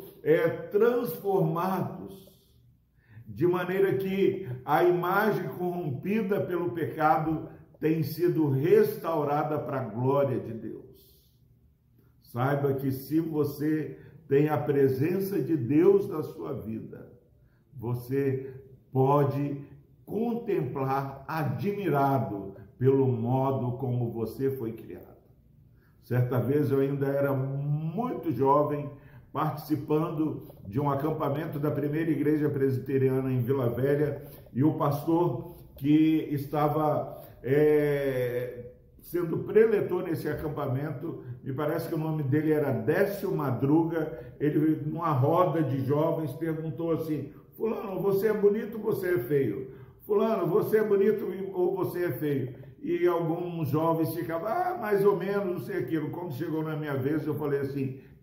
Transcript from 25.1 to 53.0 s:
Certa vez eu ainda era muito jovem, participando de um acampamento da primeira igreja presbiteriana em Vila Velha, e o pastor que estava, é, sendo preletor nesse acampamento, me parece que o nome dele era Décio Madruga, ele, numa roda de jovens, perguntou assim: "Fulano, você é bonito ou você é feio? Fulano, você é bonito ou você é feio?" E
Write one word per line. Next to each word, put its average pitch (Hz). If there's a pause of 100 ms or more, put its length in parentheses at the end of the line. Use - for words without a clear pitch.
Certa 123
vez 143
eu 139
ainda 139
era 139
muito 147
jovem, 143 (420)
participando 151 (240)
de 98
um 143
acampamento 151
da 143
primeira 147
igreja 147
presbiteriana 131
em 131
Vila 123
Velha, 143 (300)
e 123
o 151
pastor 160 (220)
que 156
estava, 147 (200)
é, 139 (280)
sendo 165
preletor 202
nesse 165
acampamento, 147 (180)
me 131
parece 156
que 170
o 160
nome 156
dele 151
era 143
Décio 165
Madruga, 151
ele, 147
numa 160
roda 160
de 135
jovens, 156
perguntou 160
assim: 151 (240)
"Fulano, 196
você 196
é 214
bonito 208
ou 214
você 180
é -
feio? 127 (220)
Fulano, 208
você 208
é 214
bonito 208 (280)
ou 180
você 175
é 165
feio?" 143 (260)
E 170